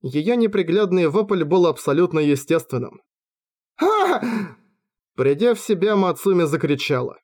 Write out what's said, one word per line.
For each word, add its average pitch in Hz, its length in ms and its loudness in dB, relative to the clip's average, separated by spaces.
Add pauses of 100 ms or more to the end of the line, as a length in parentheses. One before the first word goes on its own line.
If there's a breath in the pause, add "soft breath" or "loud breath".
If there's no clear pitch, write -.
Ее 151 340 -2
неприглядный 190 720 2
вопль 202 360 0
был 175 220 2
абсолютно 160 540 0
естественным. 147 800 -2 (800)
«А!» 381 400 2 (960 loud breath)
Придя 147 380 2
в - 60 -8
себя, 208 360 0
Мацуми 180 480 2
закричала. 143 800 -2